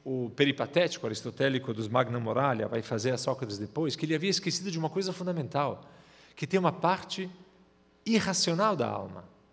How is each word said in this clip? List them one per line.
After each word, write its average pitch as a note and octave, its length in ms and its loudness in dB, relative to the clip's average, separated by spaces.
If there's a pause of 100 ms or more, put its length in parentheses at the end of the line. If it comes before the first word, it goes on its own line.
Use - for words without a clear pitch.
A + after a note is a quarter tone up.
o B2+ 320 -4
peripatético C#3 680 2
aristotélico B2+ 680 0
dos A2 140 -2
Magna B2 320 2
Moralia A2+ 480 2
vai A#2 140 -2
fazer A#2 300 0
a B2 60 0
Sócrates B2 400 -2
depois, C3 380 -2
que - 100 -2
ele D#3+ 100 0
havia E3 140 0
esquecido F#3 400 -2
de E3 80 -4
uma D#3+ 120 0
coisa F#3 240 -2
fundamental, D3 760 -2 (460)
que - 100 -4
tem F#3 140 2
uma F3 140 4
parte F3+ 560 0 (760)
irracional G3 680 2
da A#2 140 0
alma. F#2+ 340 -8 (300)